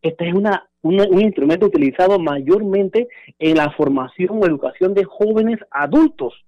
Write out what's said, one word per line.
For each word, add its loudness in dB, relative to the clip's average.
este -4
es -4
una, -2
una, 2
un 2
instrumento 0
utilizado 2
mayormente -2
en 0
la 0
formación -2
o 2
educación -2
de 0
jóvenes 0
adultos. 0